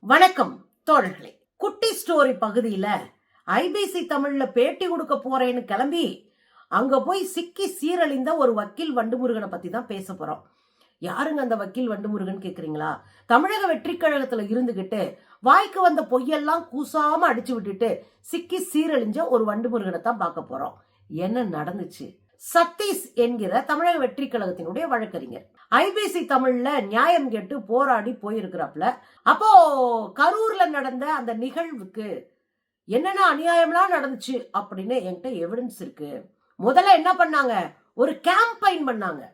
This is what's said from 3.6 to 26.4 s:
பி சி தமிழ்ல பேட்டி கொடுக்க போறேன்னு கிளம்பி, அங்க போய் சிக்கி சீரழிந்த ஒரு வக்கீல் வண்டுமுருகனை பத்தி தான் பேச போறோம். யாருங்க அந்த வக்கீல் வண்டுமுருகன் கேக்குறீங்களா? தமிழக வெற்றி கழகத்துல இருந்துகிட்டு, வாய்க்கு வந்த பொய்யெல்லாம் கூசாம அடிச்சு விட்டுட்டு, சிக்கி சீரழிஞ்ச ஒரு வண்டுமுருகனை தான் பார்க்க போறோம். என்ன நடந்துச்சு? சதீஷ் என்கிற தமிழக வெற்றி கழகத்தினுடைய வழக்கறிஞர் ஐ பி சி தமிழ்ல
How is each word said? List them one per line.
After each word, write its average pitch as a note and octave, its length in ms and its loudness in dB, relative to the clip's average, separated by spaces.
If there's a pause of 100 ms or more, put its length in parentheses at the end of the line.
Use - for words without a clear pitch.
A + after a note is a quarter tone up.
பி G4+ 160 -2
சி F4 200 -6
தமிழ்ல C#4 460 -2
பேட்டி C#4+ 360 0
கொடுக்க E4 300 -2
போறேன்னு B3+ 460 -2
கிளம்பி, C4 720 -4 (340)
அங்க B3+ 340 0
போய் F#4 220 -2
சிக்கி - 560 -6
சீரழிந்த D#4 560 0
ஒரு B3+ 180 4
வக்கீல் B3 420 -4
வண்டுமுருகனை A3+ 540 -2
பத்தி F3 180 -10
தான் A3+ 180 -6
பேச G3 260 -10
போறோம். D3+ 280 -10 (600)
யாருங்க C#4 400 -4
அந்த A#3 160 -2
வக்கீல் G#3 340 -4
வண்டுமுருகன் G3 520 -6
கேக்குறீங்களா? D#3 580 -8 (260)
தமிழக F#4+ 400 2
வெற்றி E4 300 -2
கழகத்துல C4+ 520 0
இருந்துகிட்டு, G#3+ 680 -4 (240)
வாய்க்கு F#4 400 4
வந்த D#4+ 220 4
பொய்யெல்லாம் D4+ 680 -2
கூசாம D4+ 500 0
அடிச்சு B3+ 300 0
விட்டுட்டு, G3+ 520 -4 (160)
சிக்கி - 520 -6
சீரழிஞ்ச D4 560 0
ஒரு A3 260 2
வண்டுமுருகனை G#3+ 460 -4
தான் A3+ 180 -4
பார்க்க E3+ 220 -4
போறோம். C3+ 320 -10 (360)
என்ன G3 360 -4
நடந்துச்சு? E3 720 -10 (360)
சதீஷ் E4+ 600 -2
என்கிற A#3 460 0
தமிழக E4 380 0
வெற்றி C4+ 300 -2
கழகத்தினுடைய F#3 580 -6
வழக்கறிஞர் F#3 640 -6 (180)
ஐ E4 240 2
பி G4+ 160 -2
சி F4 120 -4
தமிழ்ல B3+ 680 0